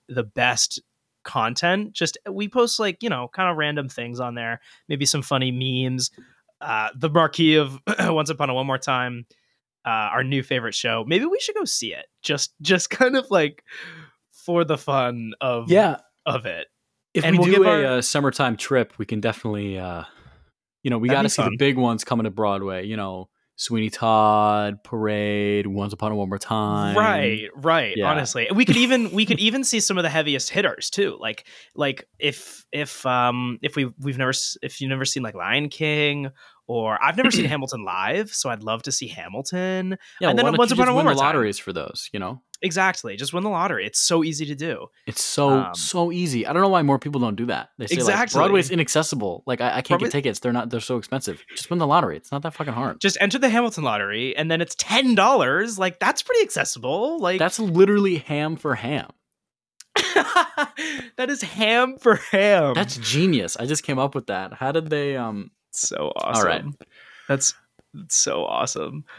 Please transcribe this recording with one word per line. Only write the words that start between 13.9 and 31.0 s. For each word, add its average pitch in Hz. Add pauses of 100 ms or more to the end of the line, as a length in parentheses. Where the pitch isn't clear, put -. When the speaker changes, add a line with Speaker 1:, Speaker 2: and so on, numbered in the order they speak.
Speaker 1:
for 170
the 156
fun 123
of, 123
Speaker 2:
Yeah. 180 (280)
Speaker 1:
of 131
it. 85 (460)
Speaker 2:
If 165
Speaker 1:
And 165
Speaker 2:
we 175
Speaker 1:
we'll 180
Speaker 2:
do 185
Speaker 1:
give 196
Speaker 2:
a, 185
Speaker 1:
our 156 (120)
Speaker 2:
uh, 123
summertime 131
trip, 123
we 107
can 110
definitely, 104
uh, 87 (800)
you 135
know, 120
we 113
Speaker 1:
That'd 139
Speaker 2:
gotta 139
Speaker 1:
be 214
Speaker 2:
see -
the 110
Speaker 1:
fun. 101
Speaker 2:
big 139
ones 117
coming 117
to 110
Broadway, 98
you 107
know, 95 (260)
Sweeney 110
Todd, 107
Parade, 104
Once 98
Upon 107
a -
One 101
More 98
Time. 104
Speaker 1:
Right, 143
right, 143
Speaker 2:
Yeah. 101
Speaker 1:
honestly. 131
We 220
could 202
even, 240
Speaker 2:
<laughs> -
Speaker 1:
we 208
could -
even 220
see 233
some 185
of 175
the 165
heaviest 147
hitters -
too. -